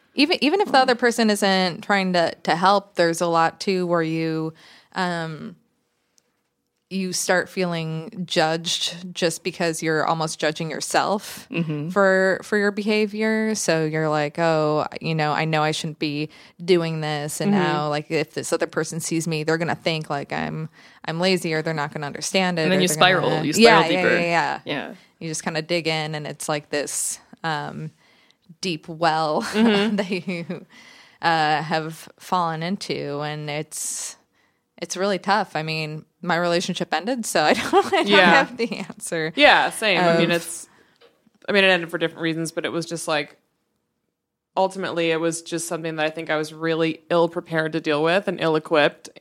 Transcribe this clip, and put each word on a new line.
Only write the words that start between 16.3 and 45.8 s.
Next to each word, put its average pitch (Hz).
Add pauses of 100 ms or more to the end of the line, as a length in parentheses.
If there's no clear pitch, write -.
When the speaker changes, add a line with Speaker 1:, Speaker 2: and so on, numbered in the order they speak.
Speaker 1:
doing 165
this. 151
And 202
Speaker 3:
Mm-hmm. 202
Speaker 1:
now, 151
like, 147
if 156
this -
other 170
person 160
sees 165
me, 156
they're 156
gonna 165
think, 156
like, 147
I'm, 156 (380)
I'm 160
lazy, 180
or 156
they're 160
not 147
gonna 151
understand 180
it, 160
Speaker 2:
And 165
then 185
Speaker 1:
or -
Speaker 2:
you 185
Speaker 1:
they're 165
Speaker 2:
spiral. 160
Speaker 1:
gonna," -
Speaker 2:
You 147
spiral 220
Speaker 1:
yeah, 165
yeah, 180
Speaker 2:
deeper. -
Speaker 1:
yeah, 175
yeah. 156
Speaker 2:
Yeah. 143 (260)
Speaker 1:
You 165
just 160
kinda 160
dig 160
in, 156
and 151
it's 147
like 151
this, - (240)
um, 151 (720)
deep 180
well 160
<laughs> -
Speaker 3:
Mm-hmm. 214
Speaker 1:
that 190 (180)
you, 175 (560)
uh, 156
have 160
fallen 165
into, 147
and 151
it's, - (640)
it's 170
really 190
tough. 196
I 156
mean, 156 (180)
my 175
relationship 175
ended, 214
so 165
I 156
<laughs> -
don't, - (120)
I -
don't 349
Speaker 3:
Yeah. 190
Speaker 1:
have -
the 233
answer. 165
Speaker 3:
Yeah, 214
same. 196
I 170
mean, 170
Speaker 1:
Of 170
Speaker 3:
it's, - (800)
I -
mean, 196
it 190
ended 175
for 175
different 160
reasons, 165
but 165
it 123
was 165
just, 165
like, 147 (1200)
ultimately 175
it 160
was 165
just 165
something 160